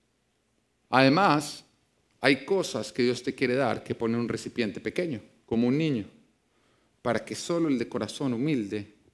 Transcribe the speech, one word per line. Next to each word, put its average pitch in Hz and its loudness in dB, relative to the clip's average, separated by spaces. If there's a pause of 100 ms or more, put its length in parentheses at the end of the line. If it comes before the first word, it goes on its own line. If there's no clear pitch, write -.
(920)
Además, 147 4 (560)
hay 139 4
cosas 170 -2
que 131 -2
Dios 123 2
te - -4
quiere 123 0
dar 131 0
que 120 -6
pone 117 -2
en 117 0
un 117 -2
recipiente 113 -4
pequeño, 147 -4 (280)
como 120 2
un 131 2
niño, 143 0 (960)
para 117 0
que - -10
solo 165 -2
el 127 2
de 117 -4
corazón 120 -4
humilde 110 -2 (180)